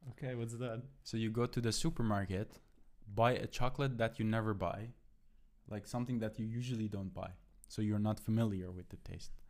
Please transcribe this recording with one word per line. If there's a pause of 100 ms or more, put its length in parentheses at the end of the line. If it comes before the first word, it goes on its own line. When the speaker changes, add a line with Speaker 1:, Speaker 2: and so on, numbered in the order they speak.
(120)
Speaker 1:
Okay,
what's
that? (200)
Speaker 2:
So
you
go
to
the
supermarket, (540)
buy
a
chocolate
that
you
never
buy, (800)
like,
something
that
you
usually
don't
buy, (360)
so
you're (120)
not
familiar
with
the
taste. (180)